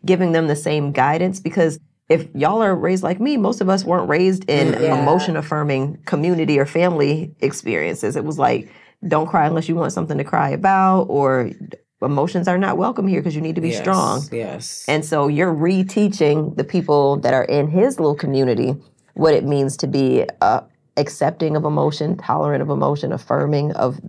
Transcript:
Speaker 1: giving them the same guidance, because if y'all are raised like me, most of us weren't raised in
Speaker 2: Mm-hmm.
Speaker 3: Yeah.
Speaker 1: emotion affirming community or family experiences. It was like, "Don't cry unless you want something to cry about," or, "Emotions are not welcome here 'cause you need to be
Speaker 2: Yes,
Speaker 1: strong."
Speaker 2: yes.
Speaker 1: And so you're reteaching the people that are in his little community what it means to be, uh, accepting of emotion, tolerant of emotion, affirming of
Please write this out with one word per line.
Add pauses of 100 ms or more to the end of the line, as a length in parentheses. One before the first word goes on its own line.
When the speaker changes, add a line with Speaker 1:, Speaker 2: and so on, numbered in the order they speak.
Speaker 1:
giving
them
the
same
guidance,
because (300)
if
y'all
are
raised
like
me,
most
of
us
weren't
raised
in
Speaker 2:
Mm-hmm.
Speaker 3:
Yeah.
Speaker 1:
emotion
affirming
community
or
family
experiences.
It
was
like, (360)
"Don't
cry
unless
you
want
something
to
cry
about,"
or, (500)
"Emotions
are
not
welcome
here
'cause
you
need
to
be
Speaker 2:
Yes,
Speaker 1:
strong." (100)
Speaker 2:
yes.
Speaker 1:
And
so
you're
reteaching
the
people
that
are
in
his
little
community (400)
what
it
means
to
be, (160)
uh, (360)
accepting
of
emotion,
tolerant
of
emotion,
affirming
of (100)